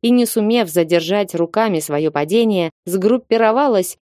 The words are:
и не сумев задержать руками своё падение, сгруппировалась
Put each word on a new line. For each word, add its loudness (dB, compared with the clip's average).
и 2
не 4
сумев 0
задержать 0
руками -2
своё -2
падение, 0
сгруппировалась 0